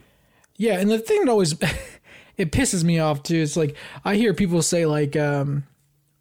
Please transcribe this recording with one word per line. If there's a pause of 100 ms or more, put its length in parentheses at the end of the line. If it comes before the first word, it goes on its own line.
(560)
Yeah,
and
the
thing
that
always,
<laughs>
it
pisses
me
off
too,
it's
like, (280)
I
hear
people
say,
like,
um, (560)